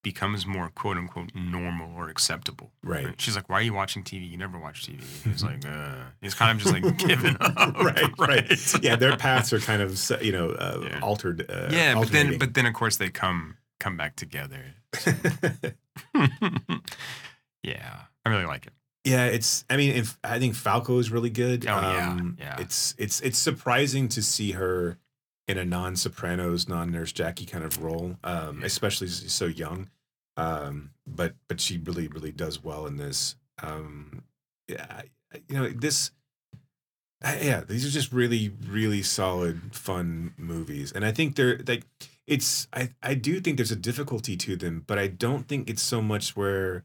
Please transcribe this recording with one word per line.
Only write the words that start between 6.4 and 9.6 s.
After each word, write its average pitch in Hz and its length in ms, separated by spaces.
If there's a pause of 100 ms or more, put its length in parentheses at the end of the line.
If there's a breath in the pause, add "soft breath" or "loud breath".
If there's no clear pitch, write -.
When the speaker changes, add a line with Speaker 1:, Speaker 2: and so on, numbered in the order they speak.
Speaker 1:
of 104 80
just, 135 80
like, 92 240
<laughs> - 80
giving 156 360
up. - 160 (260)
Speaker 2:
Right, 156 340
right. 143 320
Speaker 1:
Right. - 320
Speaker 2:
Yeah, 120 140
their 123 220
paths 131 340
are 110 80
kind 107 220